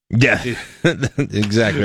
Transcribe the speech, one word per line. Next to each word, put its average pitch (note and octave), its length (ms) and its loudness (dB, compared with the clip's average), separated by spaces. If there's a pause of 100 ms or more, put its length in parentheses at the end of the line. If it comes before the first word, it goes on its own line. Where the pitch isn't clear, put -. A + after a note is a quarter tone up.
(100)
Yeah, A#2 320 2
<laughs> - 420 -8
exactly. A2 1000 0